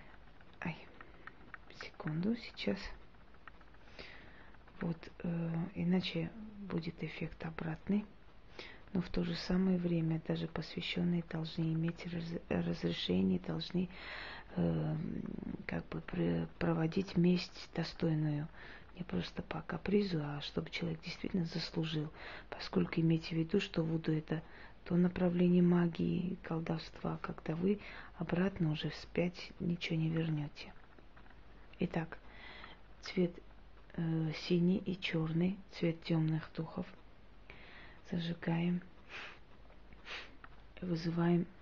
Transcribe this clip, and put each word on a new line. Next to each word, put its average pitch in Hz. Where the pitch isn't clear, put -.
Ай, 165
секунду, 175
сейчас. -
Вот, 170
э, 170
иначе 175
будет 175
эффект -
обратный. 165
Но 180
в -
то 180
же 175
самое 185
время 165
даже 165
посвящённые 175
должны 160
иметь 165
раз-, 170
разрешение, 175
должны, 175
э, 160
как 170
бы 160
пр-, 170
проводить 170
месть 180
достойную. 156
Не 180
просто -
по -
капризу, 185
а 143
чтобы 165
человек 165
действительно -
заслужил. 160
Поскольку -
имейте 165
в -
виду, 160
что -
вуду 160
это 156
то 175
направление 180
магии, 175
колдовства, 165
когда -
вы 196
обратно 180
уже 151
вспять -
ничего 175
не 160
вернёте. 160
Итак, 175
цвет, 175
э, 160
синий 175
и 185
чёрный, 165
цвет 165
тёмных 160
духов. 160
Зажигаем, 170
вызываем, 170